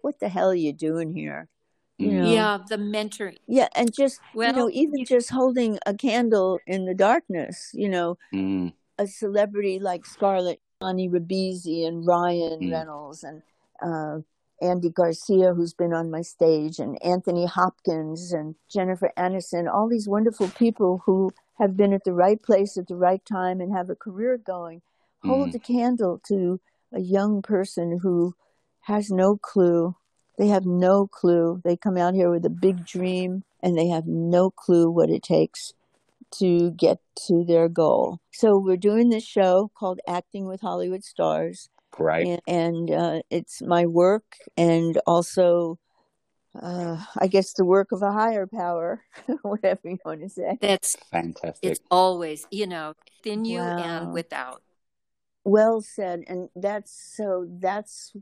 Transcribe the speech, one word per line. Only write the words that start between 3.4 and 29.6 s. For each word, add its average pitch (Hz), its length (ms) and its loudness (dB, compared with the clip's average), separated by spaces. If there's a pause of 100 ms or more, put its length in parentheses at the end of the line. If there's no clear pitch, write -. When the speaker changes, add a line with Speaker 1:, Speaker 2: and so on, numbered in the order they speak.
Speaker 1:
Yeah, 247 260 4
and 233 180 2
just, 269 280 0 (140)
you 220 40 -10
Speaker 3:
Well, 233 160 0
Speaker 1:
know, 240 160 0
even 294 280 0
Speaker 3:
you 247 80 -6
Speaker 1:
just 240 240 2
holding 247 560 0
a 196 80 -2
candle 220 720 2
in 190 180 -4
the 185 100 -2
darkness, 190 800 0
you 202 140 -4
know, 175 300 -2 (160)
Speaker 2:
Mm. 190 400 -2 (240)
Speaker 1:
a 202 80 -2
celebrity 202 720 -2
like 180 280 -6
Scarlett, 185 540 -2 (200)
Johnny 185 280 -4
Ribisi, 175 800 -4
and 165 200 -6
Ryan 175 560 2
Speaker 2:
Mm. 180 80 -4
Speaker 1:
Reynolds, 156 540 -8
and, 156 180 -16 (400)
uh, 156 380 -6 (420)
Andy 180 260 0
Garcia, 180 640 2
who's 170 220 -2
been 170 180 0
on 165 180 -2
my 160 120 -6
stage, 160 560 0
and 135 240 -6
Anthony 175 420 0
Hopkins, 170 880 -2
and 156 220 -6 (140)
Jennifer 185 480 -2
Aniston, 180 540 -4
all 214 180 2
these 220 200 -2
wonderful 214 400 0
people 196 560 0
who 190 260 2 (280)
have 196 180 2
been 202 160 4
at 196 120 -2
the 180 100 -2
right 190 280 4
place 202 360 2
at 180 100 -8
the 180 80 -8
right 180 300 2
time 185 340 -2
and 180 120 -6
have 180 180 -4
a 175 60 -6
career 226 420 -4
going. 175 420 -10 (440)
Hold 269 260 0
Speaker 2:
Mm. 254 60 -8
Speaker 1:
a - 20 -6
candle 240 600 0 (100)
to 185 320 0 (320)
a - 80 -6
young 196 420 0
person 180 560 -2
who 175 360 0 (480)
has 208 280 -2
no 190 260 4
clue. 175 600 2 (420)